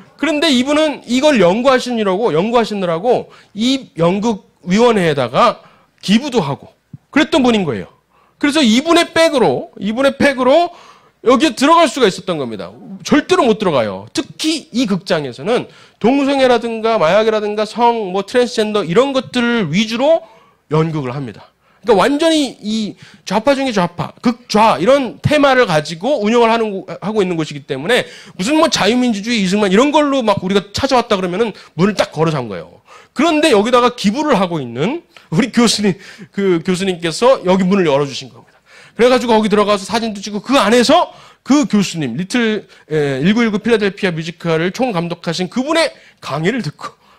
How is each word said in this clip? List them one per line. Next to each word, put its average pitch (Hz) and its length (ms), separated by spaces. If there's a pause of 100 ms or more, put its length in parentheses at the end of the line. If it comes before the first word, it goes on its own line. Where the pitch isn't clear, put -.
(160)
그런데 302 340
이분은 277 560
이걸 262 340
연구하시느라고, 226 920
연구하시느라고 196 1000 (220)
이 254 420
연극위원회에다가 185 1700 (400)
기부도 240 380
하고 139 280 (420)
그랬던 302 320
분인 226 220
거예요. 104 220 (520)
그래서 294 220
이분의 320 540
백으로, 294 640
이분의 247 400
백으로 277 520 (540)
여기에 247 300
들어갈 320 340
수가 247 180
있었던 180 320
겁니다. 107 340 (320)
절대로 311 400
못 220 140
들어가요. 113 540
특히 - 600
이 240 140
극장에서는 165 840 (320)
동성애라든가 233 1000
마약이라든가 208 640
성, 226 480
뭐 196 140
트랜스젠더 214 580
이런 226 280
것들을 240 600
위주로 233 500 (480)
연극을 151 440
합니다. 131 380 (320)
그러니까 196 180
완전히 294 580
이 214 360 (280)
좌파 220 300
중에 269 160
좌파, 175 420 (100)
극좌 220 560
이런 233 440
테마를 269 440
가지고 170 580
운영을 226 260
하는 226 220
고-, 190 140 (140)
하고 214 220
있는 180 140
곳이기 151 240
때문에 151 460 (300)
무슨 247 200
뭐 311 120
자유민주주의 226 720
이승만 196 280
이런 254 220
걸로 277 300
막 214 200
우리가 196 300
찾아왔다 247 440
그러면은 185 360 (220)
문을 190 200
딱 - 160
걸어 160 200
잠가요. 104 500 (320)
그런데 302 400
여기다가 240 420
기부를 240 460
하고 170 200
있는 139 420 (280)
우리 220 220
교수님, 208 420 (380)
그 185 320
교수님께서 185 800
여기 185 200
문을 185 220
열어주신 135 440
겁니다. - 280 (380)
그래가지고 240 380
거기 220 140
들어가서 202 360
사진도 214 360
찍고 208 200
그 269 180
안에서 247 540 (300)
그 285 240
교수님, 165 500
리틀, 214 500 (240)
에, 143 300
일구일구 208 380
필라델피아 202 540
뮤지컬을 165 580
총감독하신 175 800
그분의 302 420 (280)
강의를 175 420
듣고 - 420 (140)